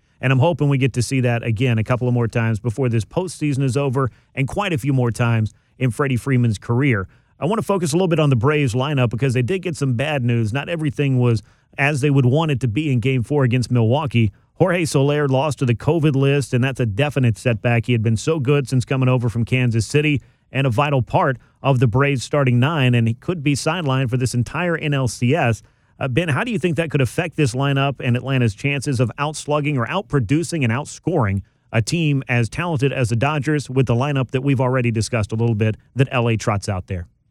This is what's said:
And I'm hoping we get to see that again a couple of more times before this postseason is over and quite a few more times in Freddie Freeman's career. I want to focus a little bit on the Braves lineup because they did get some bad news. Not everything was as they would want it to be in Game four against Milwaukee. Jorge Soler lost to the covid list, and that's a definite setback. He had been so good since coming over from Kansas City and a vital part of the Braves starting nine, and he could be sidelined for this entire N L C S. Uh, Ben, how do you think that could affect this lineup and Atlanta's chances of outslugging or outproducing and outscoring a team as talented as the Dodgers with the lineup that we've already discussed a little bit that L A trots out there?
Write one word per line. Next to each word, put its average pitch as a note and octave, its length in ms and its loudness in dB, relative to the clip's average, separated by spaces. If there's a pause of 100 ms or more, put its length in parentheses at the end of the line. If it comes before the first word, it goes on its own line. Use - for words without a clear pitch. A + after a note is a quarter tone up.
(200)
And C3 120 0
I'm C3+ 60 4
hoping D3+ 300 2
we C#3 100 2
get C3 140 0
to B2 100 -2
see C3 200 -2
that A#2+ 200 0
again A#2 360 0
a G#2+ 60 0
couple B2 220 -2
of B2 80 2
more A#2+ 140 0
times A2+ 320 -2
before B2 280 -2
this A2+ 160 0
postseason D3 600 -2
is B2+ 120 0
over C3+ 360 0 (240)
and C3+ 100 -2
quite F#3+ 260 -4
a C3 60 -2
few C#3 140 -2
more B2 180 2
times A2+ 420 0 (260)
in B2+ 120 0
Freddie C3+ 260 0
Freeman's A#2+ 420 0
career. A#2+ 500 0 (320)
I C3+ 60 -2
want G#3+ 120 0
to D3 80 -4
focus F3+ 260 0
a D#3+ 40 0
little F#3 120 2
bit D#3 120 2
on D3 100 4
the C3 60 4
Braves C3+ 380 0
lineup B2+ 360 0
because B2 240 -2
they B2+ 80 0
did F#3 180 -2
get E3+ 160 -6
some C3+ 180 -2
bad C#3 300 -2
news. A#2 280 0
Not C#3 160 -4
everything C#3+ 500 0
was A#2+ 240 2 (340)
as C#3+ 240 0
they D3 80 2
would C#3 160 4
want D3+ 280 2
it B2+ 80 -2
to C3+ 80 -2
be D3 240 -2
in B2 80 2
Game C3 240 0
four D3 180 0
against B2+ 300 0
Milwaukee. A#2+ 600 2 (220)
Jorge F3 300 2
Soler D3 420 2
lost C3+ 320 0
to C#3 80 0
the A#2 80 2
covid D3+ 400 2
list, C#3 400 0
and A#2+ 80 2
that's C3+ 160 -2
a B2+ 80 0
definite A#2+ 500 0
setback. A#2 500 0
He B2+ 60 0
had A2 120 0
been A2+ 120 2
so D#3+ 220 0
good C#3+ 300 2
since B2+ 160 0
coming C3 240 0
over B2 200 2
from A#2 160 0
Kansas A#2 400 0
City D3 380 0 (300)
and C3+ 120 0
a C3 60 2
vital C#3 320 0
part D3 360 0 (220)
of C3 200 2
the C3 80 4
Braves C3+ 340 2
starting C3 380 2
nine, C3+ 340 2
and A#2 140 2
he A2+ 60 -2
could F3 280 -6
be C#3+ 120 2
sidelined C3+ 560 -2
for B2+ 60 -2
this B2 160 0
entire D#3+ 440 -2
N D3 180 -2
L C3+ 140 0
C B2 260 0
S. B2 260 0 (380)
Uh, - 80 -4
Ben, D#3+ 220 -2
how D#3 160 -2
do A#3+ 80 -4
you F#3+ 60 -2
think E3 180 0
that E3 160 -2
could D3 80 2
affect D#3+ 360 -2
this C#3 160 2
lineup C#3 460 0
and A#2+ 180 0
Atlanta's B2 380 0
chances C#3 460 -4
of A2+ 180 2
outslugging D3 580 -2
or A#2 100 -2
outproducing D3 760 -2
and A2+ 100 0
outscoring B2 680 -2 (300)
a A2+ 100 0
team D3 460 0
as A#2+ 200 0
talented C#3+ 440 -4
as B2+ 160 -2
the A#2+ 80 -2
Dodgers C#3+ 520 -2
with C3 180 0
the B2 80 0
lineup C3+ 360 -2
that C3 120 -2
we've C#3 180 0
already B2+ 320 0
discussed A2 400 -2
a - 40 -4
little A#2 200 0
bit A2 200 0 (200)
that C3 160 2
L A#2+ 160 0
A A2+ 80 0
trots G#2 320 -2
out F#2+ 180 -6
there? F#2 220 -8 (220)